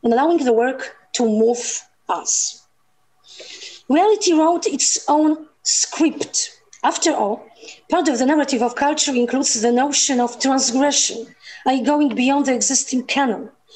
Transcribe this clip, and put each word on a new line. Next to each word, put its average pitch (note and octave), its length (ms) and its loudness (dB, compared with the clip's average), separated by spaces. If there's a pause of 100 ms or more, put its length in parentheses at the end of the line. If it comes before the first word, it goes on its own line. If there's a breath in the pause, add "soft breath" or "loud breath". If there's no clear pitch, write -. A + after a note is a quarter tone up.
and A#3 120 2
allowing D#4+ 280 2
the B3 120 2
work B3 420 -2 (160)
to - 160 -2
move A3+ 540 0 (260)
us. - 540 -4 (1300 loud breath)
Reality G4 420 4
wrote E4 340 2
its - 400 -2
own D#4 400 2 (160)
script. - 960 -2 (240)
After D#4+ 300 0
all, G#3+ 320 -4 (460 loud breath)
part D#4+ 180 2
of C#4 100 2
the B3+ 60 2
narrative C4+ 380 2
of A#3+ 120 -2
culture D4 400 0
includes B3 460 0
the A#3 100 2
notion C4+ 480 0
of A#3+ 220 -2
transgression, C4 840 0 (400 loud breath)
i.e. C4 160 0
going D4 320 2
beyond C4+ 320 2
the C4+ 80 2
existing B3+ 500 -2
canon, B3+ 460 -2 (260 soft breath)